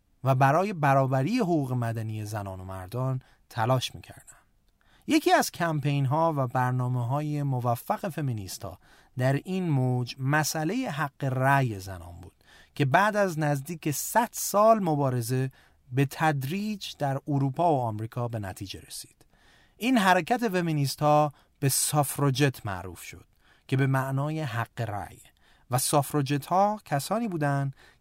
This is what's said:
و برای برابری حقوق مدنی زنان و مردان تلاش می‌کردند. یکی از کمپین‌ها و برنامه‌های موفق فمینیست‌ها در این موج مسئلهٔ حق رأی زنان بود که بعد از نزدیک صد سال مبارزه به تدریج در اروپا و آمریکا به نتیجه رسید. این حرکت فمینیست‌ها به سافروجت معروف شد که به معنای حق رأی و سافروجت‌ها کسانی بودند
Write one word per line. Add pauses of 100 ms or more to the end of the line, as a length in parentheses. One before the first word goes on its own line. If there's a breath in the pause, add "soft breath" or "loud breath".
(240)
و
برای
برابری
حقوق
مدنی
زنان
و
مردان (280 soft breath)
تلاش
می‌کردند. (680 soft breath)
یکی
از
کمپین‌ها
و
برنامه‌های
موفق
فمینیست‌ها (380 soft breath)
در
این
موج
مسئلهٔ
حق
رأی
زنان
بود (420 soft breath)
که
بعد
از
نزدیک
صد
سال
مبارزه (400 soft breath)
به
تدریج
در
اروپا
و
آمریکا
به
نتیجه
رسید. (520 soft breath)
این
حرکت
فمینیست‌ها (260 soft breath)
به
سافروجت
معروف
شد (420 soft breath)
که
به
معنای
حق
رأی (520 soft breath)
و
سافروجت‌ها
کسانی
بودند (260 soft breath)